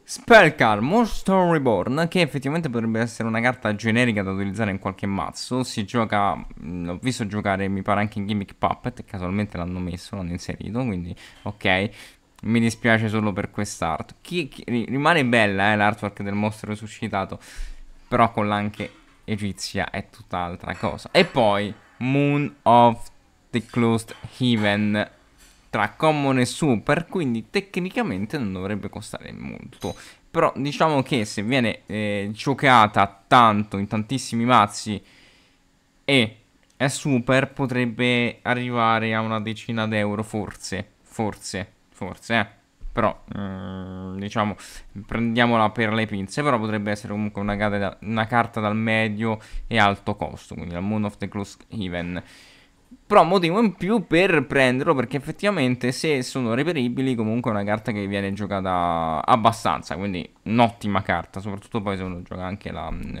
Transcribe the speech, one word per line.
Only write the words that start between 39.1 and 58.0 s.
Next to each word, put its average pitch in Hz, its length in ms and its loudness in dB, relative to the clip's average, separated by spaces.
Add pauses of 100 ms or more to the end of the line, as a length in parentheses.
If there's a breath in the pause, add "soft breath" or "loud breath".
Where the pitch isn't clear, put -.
a 110 60 2
una 110 220 -2
decina 110 440 -4
d'euro, 104 380 0
forse, - 680 -8 (100)
forse, - 720 -6 (180)
forse, 104 500 -4
eh. 104 80 -2 (460)
Però, - 300 -2 (140)
mm, 95 800 -10
diciamo, 104 380 -2 (500 loud breath)
prendiamola 117 680 2
per 107 200 0
le 113 140 0
pinze. 104 360 -6
Però 143 160 2
potrebbe 107 340 -2
essere 104 200 -6
comunque 104 300 -4
una 101 160 -2
carta 104 200 0
da-, 101 220 -4
una 110 280 -2
carta 117 340 0
dal 107 160 0
medio 110 640 -2 (260 loud breath)
e 117 100 -2
alto 101 380 2
costo, - 400 -10
quindi 85 180 -10
la 85 60 -4
Moon 107 240 -2
of 104 140 -6
the 101 100 -8
Closed - 400 -10
Heaven. 87 560 -6 (840 loud breath)
Però 202 160 8
motivo 175 360 2
in 208 160 2
più 196 320 0
per 165 400 4
prenderlo, 135 480 2
perché 131 220 -2
effettivamente 135 760 0
se 139 320 0
sono 123 320 -2
reperibili 131 580 0
comunque 113 380 -2
è - 20 -2
una 101 100 -2
carta 107 280 -2
che 104 160 -2